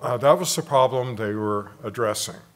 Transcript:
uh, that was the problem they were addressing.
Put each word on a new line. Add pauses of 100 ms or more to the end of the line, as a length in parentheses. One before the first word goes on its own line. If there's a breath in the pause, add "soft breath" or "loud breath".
uh,
that
was
the
problem
they
were (120)
addressing. (200)